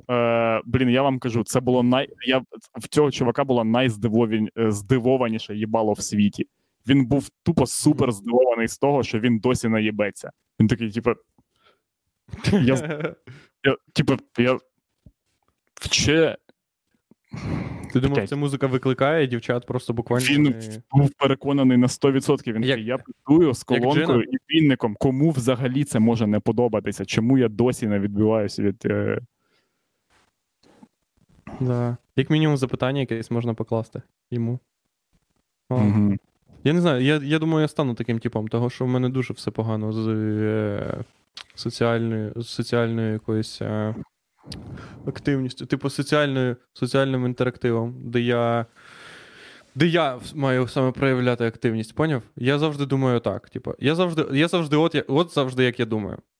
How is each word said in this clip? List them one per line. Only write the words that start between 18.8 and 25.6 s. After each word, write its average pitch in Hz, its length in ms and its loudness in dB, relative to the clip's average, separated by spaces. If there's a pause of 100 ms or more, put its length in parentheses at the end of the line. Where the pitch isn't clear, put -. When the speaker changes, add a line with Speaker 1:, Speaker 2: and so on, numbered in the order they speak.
Speaker 2:
дівчат 123 400 -4
просто 120 260 -4
буквально 117 320 0
Speaker 1:
Він 143 180 4
Speaker 2:
не 113 380 -2 (100)
Speaker 1:
був 139 260 2
переконаний 135 600 2
на 123 100 4
сто 139 240 0
відсотків. 131 440 -2
Він 113 80 -4
Speaker 2:
Як, 127 80 0
Speaker 1:
такий: 113 140 -4
«Я 123 120 -4
працюю 151 560 2
з - 160 -10
Speaker 2:
як 120 120 2
Speaker 1:
колонкою 151 260 2
Speaker 2:
Джина? 120 300 2 (120)
Speaker 1:
і 156 80 2
вінником. 127 420 2
Кому 139 320 2
взагалі 127 520 0